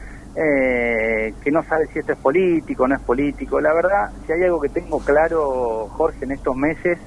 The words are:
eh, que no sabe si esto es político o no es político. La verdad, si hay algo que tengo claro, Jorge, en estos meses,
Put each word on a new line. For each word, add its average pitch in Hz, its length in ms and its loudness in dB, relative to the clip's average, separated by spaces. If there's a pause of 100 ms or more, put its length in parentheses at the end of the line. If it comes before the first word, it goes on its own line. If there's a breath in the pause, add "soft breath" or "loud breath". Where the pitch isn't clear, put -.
(360 loud breath)
eh, 120 960 0 (100)
que 139 80 -2
no 156 120 2
sabe 156 240 0
si 156 140 -6
esto 143 120 -2
es 131 60 -6
político 156 640 2
o 127 40 4
no 135 80 2
es 127 40 -4
político. 139 580 0
La 151 140 2
verdad, 190 380 2 (160)
si 160 60 -2
hay 175 120 0
algo 170 160 2
que 143 80 0
tengo 165 320 -4
claro, 139 880 2
Jorge, 151 380 -2
en 135 60 -2
estos 135 220 -2
meses, 160 520 0